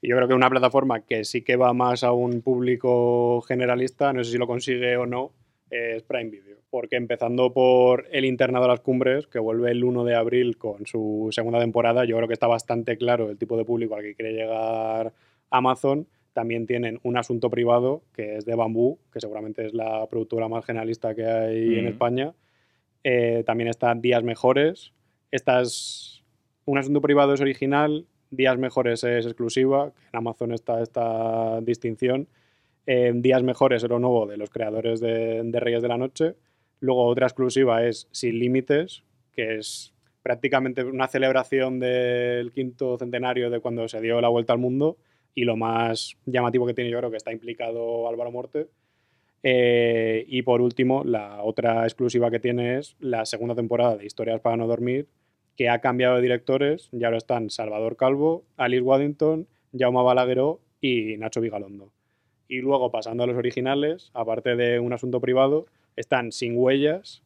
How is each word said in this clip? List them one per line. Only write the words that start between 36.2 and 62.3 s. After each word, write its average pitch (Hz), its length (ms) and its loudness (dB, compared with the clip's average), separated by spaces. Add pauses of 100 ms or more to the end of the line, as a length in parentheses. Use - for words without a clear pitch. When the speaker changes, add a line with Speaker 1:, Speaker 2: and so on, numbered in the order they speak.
Speaker 1:
Luego 127 280 2
otra 123 180 2
exclusiva 123 600 2
es 113 240 -6
Sin 117 260 -4
límites, 131 640 0 (300)
que 110 240 -4
es - 360 -12 (280)
prácticamente 131 600 0
una 131 240 -2
celebración 131 720 0
del 123 720 -2
quinto 127 480 -4
centenario 123 500 -2
de 120 120 -2
cuando 117 260 -4
se 113 120 -8
dio 117 220 0
la 117 80 4
vuelta 120 240 2
al 117 60 2
mundo, 135 380 0 (360)
y 123 120 -2
lo 117 120 0
más 113 580 -2 (120)
llamativo 123 400 2
que 123 80 -2
tiene, 120 160 -4
yo 120 80 -2
creo 123 120 -4
que 113 60 -8
está 110 140 -10
implicado 117 760 -6
Álvaro 117 240 -6
Morte. 123 360 -8 (760)
Eh, 117 840 4
y 127 140 -2
por 123 200 4
último, 127 420 2
la 104 400 -4
otra 113 400 0
exclusiva 120 460 0
que 117 100 -2
tiene 120 380 -2
es 147 220 -12
la 117 260 -4
segunda 117 300 -6
temporada 117 420 0
de 101 80 -14
Historias 110 360 -6
para 117 160 0
no 113 100 -2
dormir, 123 400 -2 (480)
que 120 140 0
ha 120 100 2
cambiado 127 360 2
de 123 60 2
directores, 131 680 0
ya 117 180 -2
lo 113 80 0
están 117 320 -4
Salvador 110 480 -6
Calvo, 143 460 2 (140)
Alice 127 240 2
Waddington, 147 680 2 (300)
Jaume 123 260 4
Balagueró 127 560 2 (220)
y 110 360 -2
Nacho 110 240 -4
Vigalondo. 101 500 -8 (560)